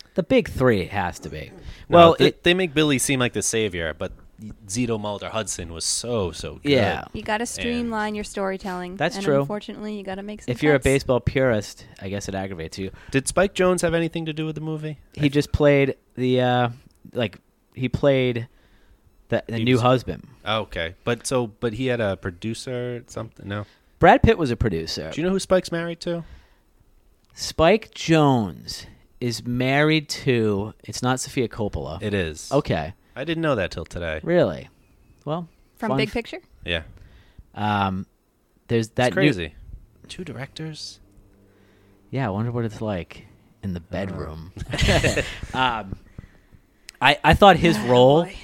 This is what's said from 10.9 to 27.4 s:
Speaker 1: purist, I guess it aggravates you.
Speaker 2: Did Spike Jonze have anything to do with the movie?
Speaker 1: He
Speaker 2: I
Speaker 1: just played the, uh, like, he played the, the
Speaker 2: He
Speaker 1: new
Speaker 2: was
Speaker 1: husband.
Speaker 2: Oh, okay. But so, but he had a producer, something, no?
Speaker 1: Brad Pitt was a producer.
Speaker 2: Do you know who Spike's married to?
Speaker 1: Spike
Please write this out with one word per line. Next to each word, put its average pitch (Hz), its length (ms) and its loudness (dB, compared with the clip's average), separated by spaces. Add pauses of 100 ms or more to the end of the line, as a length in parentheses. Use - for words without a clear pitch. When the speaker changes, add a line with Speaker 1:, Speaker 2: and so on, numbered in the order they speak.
Speaker 1:
purist, 123 640 -2 (160)
I 98 80 -8
guess 98 180 -8
it 95 60 -8
aggravates 95 440 -8
you. 95 120 -6 (220)
Speaker 2:
Did 139 160 0
Spike 190 260 0
Jonze 185 280 2
have 165 120 0
anything 165 320 -2
to 156 80 -6
do 156 100 -6
with 156 120 -6
the 151 40 -10
movie? 156 380 -8 (160)
Speaker 1:
He 147 120 0
Speaker 2:
I - 20 6
Speaker 1:
just 143 240 0
played 143 420 4 (220)
the, 127 260 2
uh, 123 260 2 (460)
like, 117 240 -4 (360)
he 123 140 -4
played 127 600 0 (800)
the, 117 180 -2
the 113 120 -6
Speaker 2:
He 110 60 -2
Speaker 1:
new 127 100 4
Speaker 2:
was 117 80 2
Speaker 1:
husband. 120 440 0 (180)
Speaker 2:
Oh, 107 180 -2
okay. 87 420 -6
But 120 220 -4
so, 123 200 0
but 110 280 -6
he 131 120 -4
had 120 160 -2
a 98 140 0
producer, 120 920 -8
something, 113 420 -14
no? 104 160 -6 (360)
Speaker 1:
Brad 196 240 8
Pitt 226 120 6
was 147 140 0
a 117 60 0
producer. 82 560 -4
Speaker 2:
Do 127 80 -6
you 170 60 -2
know 185 60 0
who 190 60 0
Spike's 185 320 0
married 170 300 -6
to? 170 240 -6 (1080)
Speaker 1:
Spike - 600 0